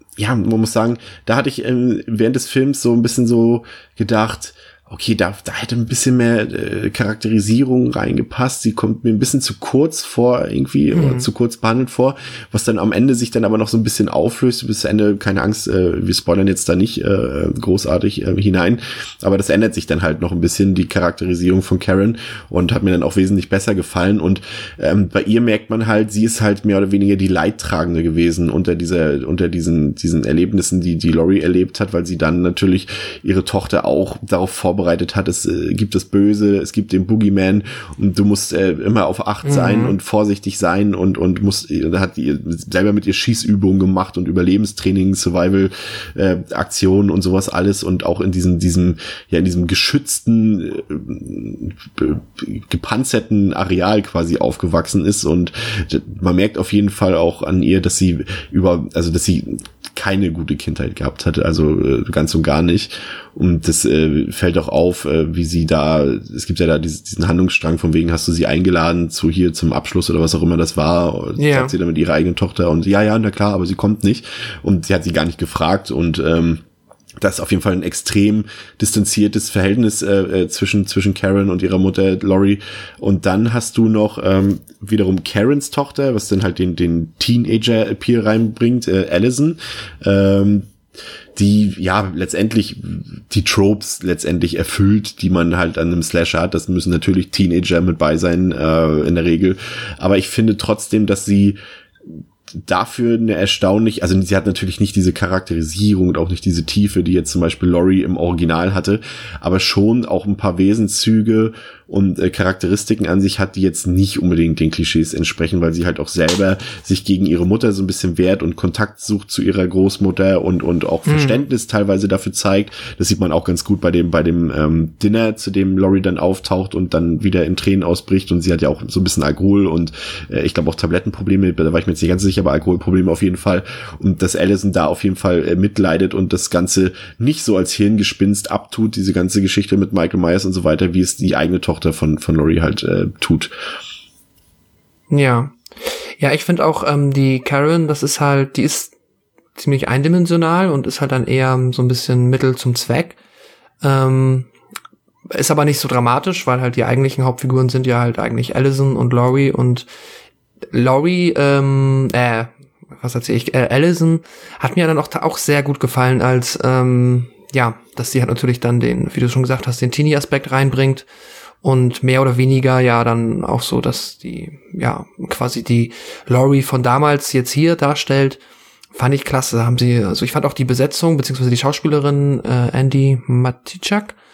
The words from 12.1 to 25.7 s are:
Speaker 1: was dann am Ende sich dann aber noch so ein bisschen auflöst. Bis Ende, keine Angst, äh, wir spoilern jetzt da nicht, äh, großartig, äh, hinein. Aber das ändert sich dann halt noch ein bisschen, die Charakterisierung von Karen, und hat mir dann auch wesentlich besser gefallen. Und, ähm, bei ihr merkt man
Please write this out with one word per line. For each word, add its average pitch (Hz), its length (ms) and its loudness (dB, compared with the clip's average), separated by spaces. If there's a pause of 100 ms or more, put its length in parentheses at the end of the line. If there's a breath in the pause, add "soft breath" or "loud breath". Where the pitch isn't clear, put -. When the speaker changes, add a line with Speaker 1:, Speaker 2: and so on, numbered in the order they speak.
Speaker 1:
was 110 100 -2
dann 110 160 0
am 101 140 2
Ende 123 200 4
sich 120 160 -2
dann 117 140 0
aber 107 140 2
noch 107 100 0
so - 100 -2
ein 110 60 2
bisschen 104 240 0
auflöst. 120 580 0
Bis - 200 -4
Ende, 104 320 2
keine 98 240 -2
Angst, 107 260 -2
äh, 92 400 0
wir 92 60 0
spoilern 95 340 2
jetzt 95 220 -2
da 87 80 2
nicht, - 260 0
äh, 69 460 0 (100)
großartig, - 680 0
äh, 95 160 0
hinein. 92 380 2 (440 loud breath)
Aber 95 120 2
das 98 140 0
ändert - 240 2
sich - 140 -8
dann 80 160 -2
halt 78 180 -2
noch 87 100 -2
ein 87 80 -2
bisschen, 95 340 2
die 90 140 0
Charakterisierung 90 760 0
von 92 160 0
Karen, 101 380 2 (320 loud breath)
und 90 220 0
hat - 120 -2
mir 92 80 4
dann 85 120 2
auch 80 140 0
wesentlich 95 320 2
besser 98 260 0
gefallen. 92 460 0
Und, 95 180 2 (400 loud breath)
ähm, 92 300 2
bei - 120 0
ihr 113 200 2
merkt 110 280 0
man 113 180 -2